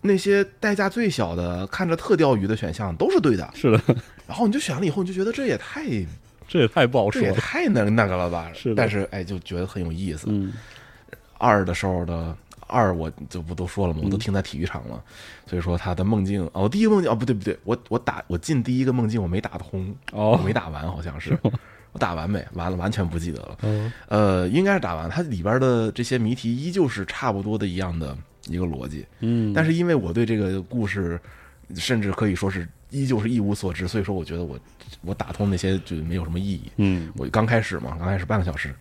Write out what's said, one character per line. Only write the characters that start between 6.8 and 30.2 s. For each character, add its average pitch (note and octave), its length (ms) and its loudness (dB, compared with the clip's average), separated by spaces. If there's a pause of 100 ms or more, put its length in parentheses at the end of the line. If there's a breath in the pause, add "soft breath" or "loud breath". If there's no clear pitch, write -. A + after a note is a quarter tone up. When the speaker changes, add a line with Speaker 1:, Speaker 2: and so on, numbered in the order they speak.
Speaker 2:
不 B2+ 140 4
好 G#2 100 4
说 B3 120 0
了。 - 80 4
Speaker 1:
这 F#2+ 40 2
也 G2+ 60 0
太 E4 280 0
那， B2+ 220 4
那 A2+ 160 6
个 F#2 100 0
了 F2+ 140 0
吧？ E2+ 240 -6
Speaker 2:
是 - 160 -4
的。 A2 60 2
Speaker 1:
但 A2+ 120 4
是， G2+ 240 0
哎， F#2+ 120 -6
就 F#2 160 -6
觉 F2 180 -8
得 F2+ 80 -2
很 G2 180 -6
有 E2 80 -4
意 E2+ 220 -4
思。 D2+ 160 -8
Speaker 2:
嗯。 G2+ 240 0 (840 loud breath)
Speaker 1:
二 G#2 260 6
的 F2 80 0
时 F2 120 -2
候 F2+ 200 0
的， E2 300 -4 (320)
二 G#2 280 2
我 D#2+ 160 -4 (180)
就 F2+ 120 -8
不 E2 140 -8
都 F2+ 100 -4
说 F#2+ 220 -2
了 E2+ 60 0
吗？ D#2 100 -4
Speaker 2:
嗯。 - 20 0
Speaker 1:
我 G2+ 40 2
都 G2 80 0
听 G#2+ 140 -2
在 G2 100 2
体 - 180 -8
育 E2+ 60 -2
场 A#1+ 220 -6
了。 A#1 140 -10 (460 loud breath)
所 F2+ 100 -4
以 F2 40 0
说 F2 140 0
他 F2 200 -2
的 F#2 80 0
梦 G#2 200 4
境， F#2+ 300 0
哦， F#2 100 0
我 G#2+ 60 4
第 F3 100 0
一 A3 40 4
个 G#3+ 80 6
梦 G3+ 100 6
境， C#3+ 100 2
哦， A#2 40 4
不 A2+ 100 -2
对， B2 80 2
不 G2 100 -2
对， - 200 -2
我， A2 120 0 (140)
我 A2 80 0
打， - 300 -4
我 F2 100 -2
进 C3 240 0
第 B2 160 0
一 C3 80 2
个 C3 80 2
梦 A#2+ 160 2
境 A2 120 0
我 F#2 60 0
没 F2+ 140 0
打 - 160 -6
通， F#2+ 380 -6 (160)
Speaker 2:
哦。 G#2+ 280 6
Speaker 1:
我 F2+ 60 0
没 G2+ 80 2
打 G2+ 160 -2
完 D2+ 180 -6
好 F2 140 -6
像 D#2 180 -8
是。 - 100 -10
Speaker 2:
是 - 100 2 (100)
吗？ A#2+ 100 -4 (340 loud breath)
Speaker 1:
我 - 60 -12
打 F2 140 0
完 D#2+ 160 -4
没？ G2+ 240 -2
完 F2 160 -4
了， F#2 80 -2
完 F2+ 140 0
全 G2+ 160 0
不 E2 100 -2
记 E2+ 140 -4
得 C#2 80 -6
了。 - 220 -14
Speaker 2:
哦。 G#2+ 300 0 (160 loud breath)
Speaker 1:
呃， F#2+ 420 4
应 D3 140 4
该 G3 100 4
是 F#3+ 60 2
打 F2+ 160 -4
完， E2 140 -4
它 D#3+ 140 -2
里 A#2 180 -4
边 G#2+ 180 2
的 A#2 320 4
这 A#2+ 120 -2
些 B2+ 140 -2
谜 A2+ 180 2
题 A#2 200 -2
依 D3 160 -4
旧 F3 160 4
是 G#2 180 -4
差 - 260 -2
不 G2 100 0
多 G#2+ 160 -2
的 G2+ 80 -2
一 F2+ 120 -2
样 F2+ 200 -4
的 C#2+ 180 -6 (320)
一 E2+ 100 -4
个 F#2 80 0
逻 C2+ 220 -4
辑。 D2 180 -10 (140)
Speaker 2:
嗯。 A2+ 340 0
Speaker 1:
但 D#3+ 100 2
是 E3 100 4
因 E3+ 140 2
为 E3+ 80 4
我 F#2 160 0
对 A2+ 140 2